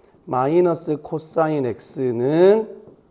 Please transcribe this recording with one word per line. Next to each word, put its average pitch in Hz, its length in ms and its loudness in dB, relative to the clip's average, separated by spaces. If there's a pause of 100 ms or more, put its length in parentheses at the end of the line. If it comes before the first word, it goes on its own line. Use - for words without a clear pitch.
(240)
마이너스 156 760 0
코사인 156 640 -4
X는 139 1200 0 (280)